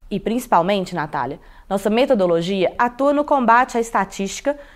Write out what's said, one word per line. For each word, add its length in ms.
E 120
principalmente, 760
Natália, 460
nossa 220
metodologia 880
atua 340
no 120
combate 520
à 40
estatística 760